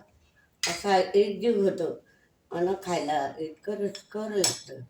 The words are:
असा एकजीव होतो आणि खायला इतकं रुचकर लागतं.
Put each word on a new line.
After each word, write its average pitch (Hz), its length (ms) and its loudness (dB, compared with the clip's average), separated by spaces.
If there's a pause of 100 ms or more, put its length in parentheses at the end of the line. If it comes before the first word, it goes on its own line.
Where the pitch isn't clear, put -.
(680)
असा 196 300 2
एकजीव 202 640 4
होतो 175 420 -2 (520)
आणि 175 160 2 (120)
खायला 147 540 -2
इतकं 160 360 -8
रुचकर 202 540 -6
लागतं. - 600 -2